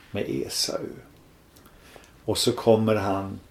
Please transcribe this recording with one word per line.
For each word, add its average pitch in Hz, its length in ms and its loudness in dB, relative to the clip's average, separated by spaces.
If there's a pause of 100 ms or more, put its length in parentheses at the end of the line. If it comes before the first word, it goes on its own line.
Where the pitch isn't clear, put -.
(100)
med 101 180 -4
Esau. - 580 -4 (1400)
Och 104 140 -2
så - 140 2
kommer 110 420 4
han 98 460 -2 (100)